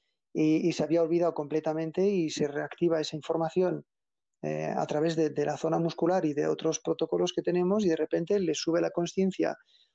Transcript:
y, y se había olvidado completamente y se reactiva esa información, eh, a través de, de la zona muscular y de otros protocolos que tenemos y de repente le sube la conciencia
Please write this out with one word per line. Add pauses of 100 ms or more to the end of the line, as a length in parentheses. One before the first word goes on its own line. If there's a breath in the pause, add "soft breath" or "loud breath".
(340)
y,
y
se
había
olvidado
completamente
y
se
reactiva
esa
información, (580)
eh,
a
través
de,
de
la
zona
muscular
y
de
otros
protocolos
que
tenemos
y
de
repente
le
sube
la
conciencia (380 soft breath)